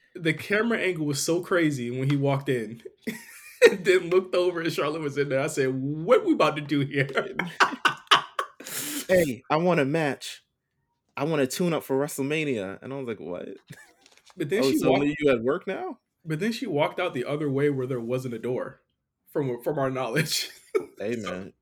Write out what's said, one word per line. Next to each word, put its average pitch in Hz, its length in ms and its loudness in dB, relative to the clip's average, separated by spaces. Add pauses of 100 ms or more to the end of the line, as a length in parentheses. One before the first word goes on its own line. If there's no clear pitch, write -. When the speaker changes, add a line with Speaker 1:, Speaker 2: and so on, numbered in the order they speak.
(160)
Speaker 1:
The 165 180 -2
camera 214 460 -2
angle 175 260 -2
was 143 160 -2
so 165 200 0
crazy 147 500 0
when 131 180 -2
he 143 80 2
walked 139 320 0
in 117 320 -2 (240)
<laughs> - 640 4
and 170 160 0
then 180 240 4
looked 185 260 2
over 175 260 2
and 165 120 0
Charlotte 151 280 0
was 143 160 -4
in 143 120 0
there. 135 120 2
I 151 60 0
said, 143 220 2 (100)
"What 156 460 2
we 330 80 4
about 151 220 4
to 151 60 -4
do 147 200 0
here?" 139 320 0
<laughs> - 220 -2 (1700)
Speaker 2:
"Hey, 165 420 2
I 151 80 2
want 170 220 4
a 139 60 4
match. 147 580 -2 (720)
I 135 80 -2
want 156 160 2
to 127 60 4
tune 175 260 0
up 139 100 -2
for 135 140 0
WrestleMania." 139 840 -2
And 127 120 -10
I 139 40 -8
was 131 100 -8
like, 104 120 -6
"What?" 85 300 -8 (880)
Speaker 1:
But 156 120 -6
then 208 140 2
Speaker 2:
"Oh, 131 80 4
Speaker 1:
she 311 60 2
Speaker 2:
so 135 140 4
Speaker 1:
walked 139 140 2 (140)
Speaker 2:
you 147 120 4
at 117 120 2
work 151 240 -2
now?" 320 320 -6 (260)
Speaker 1:
But 156 140 -4
then 220 120 0
she 226 160 -6
walked 170 320 0
out 180 140 -2
the 139 120 -2
other 147 240 -2
way 139 200 2
where 131 180 -2
there 131 120 -4
wasn't 123 340 -4
a 110 60 -8
door, 120 420 -4 (500)
from, 131 320 -2
from 151 160 -2
our 135 120 2
knowledge. 131 640 -2
<laughs> - 40 -20 (400)
Speaker 2:
Hey, 113 200 -4
Speaker 1:
So 92 120 -6
Speaker 2:
man, 92 300 -10